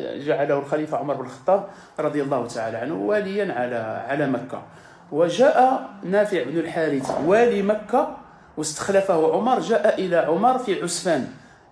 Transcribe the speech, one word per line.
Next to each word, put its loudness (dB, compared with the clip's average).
جعله 0
الخليفه -4
عمر -4
بن -6
الخطاب 0
رضي 0
الله -2
تعالى -6
عنه -4
والياً -2
على، -4
على 0
مكه، -4
وجاء 4
نافع 0
بن -4
الحارث -2
والي 4
مكه 0
واستخلفه 2
عمر، 2
جاء 0
الى 0
عمر 2
في -4
عسفان، -2